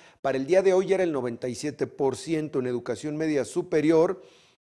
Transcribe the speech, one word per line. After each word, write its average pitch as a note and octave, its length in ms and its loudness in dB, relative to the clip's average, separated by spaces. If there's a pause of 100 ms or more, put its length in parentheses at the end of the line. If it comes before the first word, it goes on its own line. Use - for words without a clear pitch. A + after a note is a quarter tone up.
(220)
Para C3+ 160 -2
el C3+ 80 -4
día F#3 160 4
de F#3+ 100 4
hoy F#3 220 2
era F#3 80 2
el E3+ 100 0
noventa B2 340 -4
y B2 80 -6
siete C#3+ 320 -6
por C3+ 300 -2
ciento, D#3 420 -4
en B2+ 80 -2
educación B2 520 -6
media D3+ 260 0
superior, E3 760 2 (460)